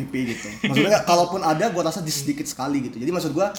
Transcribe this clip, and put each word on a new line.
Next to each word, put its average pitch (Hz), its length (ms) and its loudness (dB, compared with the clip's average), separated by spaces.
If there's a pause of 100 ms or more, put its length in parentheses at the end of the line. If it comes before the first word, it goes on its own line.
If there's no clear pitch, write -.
P 135 100 -10 (120)
gitu. 113 220 -6 (180)
Maksudnya, 165 380 2
<laughs> - 20 -10
kalaupun 175 340 4
ada, 160 300 2
gua 170 160 0
rasa 160 160 -4
sedikit 147 420 -4
sekali 139 380 -2
gitu. 117 160 -8
Jadi 123 100 -6
maksud 170 220 0
gua, 190 280 0